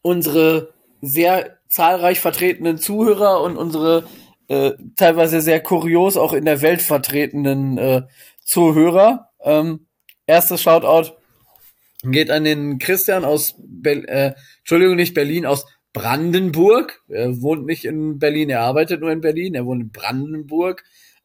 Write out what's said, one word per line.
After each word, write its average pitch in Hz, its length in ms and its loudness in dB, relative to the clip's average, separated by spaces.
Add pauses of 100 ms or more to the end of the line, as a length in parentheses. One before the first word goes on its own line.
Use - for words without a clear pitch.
unsere 160 720 0 (280)
sehr 170 560 -2 (120)
zahlreich 175 500 0
vertretenen 165 580 -2
Zuhörer 202 640 2
und 175 160 -4
unsere, 165 480 0 (420)
äh, 139 260 0 (220)
teilweise 165 460 2
sehr 160 200 0
kurios 170 560 0
auch 160 160 0
in 151 120 -2
der 147 160 0
Welt 170 200 2
vertretenen, 139 960 -2
äh, 131 240 0 (420)
Zuhörer. 170 880 4 (100)
Ähm, 156 460 0 (400)
erstes 170 340 2
Shoutout 165 520 4 (920)
geht 135 260 0
an 156 140 0
den 147 360 -2
Christian 185 460 -2
aus 147 320 -2
Bel-, - 500 -6
äh, 135 260 -2 (260)
Entschuldigung, 180 360 2
nicht 175 180 0
Berlin, 151 320 -2
aus 135 200 -2 (280)
Brandenburg. 170 1160 0
Er 120 340 -4
wohnt 151 240 -4
nicht 156 200 -6
in 156 340 -6
Berlin, 151 300 0
er 120 120 -2
arbeitet 143 400 0
nur 160 100 -2
in 160 100 -4
Berlin, 165 340 -2
er 123 100 -4
wohnt 123 160 -4
in 110 100 -10
Brandenburg, 151 920 -6 (420)